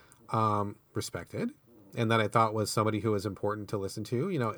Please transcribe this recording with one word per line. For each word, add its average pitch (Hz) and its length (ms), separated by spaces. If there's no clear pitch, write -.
um, 104 460
respected - 600
and 117 140
that 113 100
I 104 80
thought 113 240
was 107 180
somebody 107 300
who 110 100
was 101 140
important 104 460
to 107 80
listen 98 260
to, 131 240
you 180 100
know, 110 200